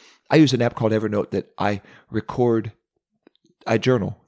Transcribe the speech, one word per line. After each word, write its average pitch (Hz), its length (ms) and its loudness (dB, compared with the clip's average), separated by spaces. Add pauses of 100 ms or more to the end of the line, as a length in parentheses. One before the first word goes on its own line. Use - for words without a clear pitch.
(300)
I 139 60 0
use 143 180 6
an 120 80 -2
app 120 140 0
called 110 160 0
Evernote 107 400 -2
that 98 260 -6
I 101 240 -4 (280)
record, 113 640 -2 (960)
I 113 100 0
journal 123 400 -2 (100)